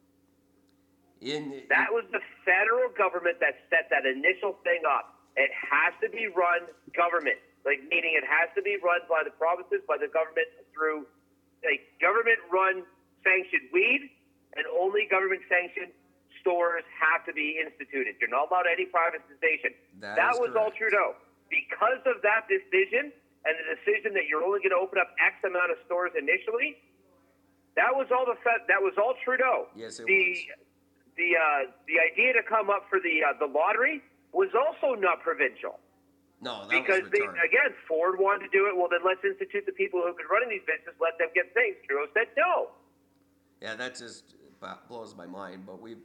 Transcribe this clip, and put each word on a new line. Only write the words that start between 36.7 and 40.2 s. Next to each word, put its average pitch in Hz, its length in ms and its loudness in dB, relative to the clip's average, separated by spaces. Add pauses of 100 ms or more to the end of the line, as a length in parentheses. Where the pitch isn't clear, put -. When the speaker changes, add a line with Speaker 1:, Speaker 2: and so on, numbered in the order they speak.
Speaker 1:
was 190 100 -8
Speaker 2:
they, 202 80 2
Speaker 1:
retarded. 180 260 -2
Speaker 2:
again, 226 280 2 (140)
Ford 170 320 0
wanted 196 260 2
to 190 100 -14
do 196 120 6
it. 185 100 -2
"Well, 175 100 2
then 170 160 0
let's 185 220 0
institute 196 400 -4
the 190 80 -6
people 196 280 -2
who 170 60 0
have 175 100 -4
been 156 100 -10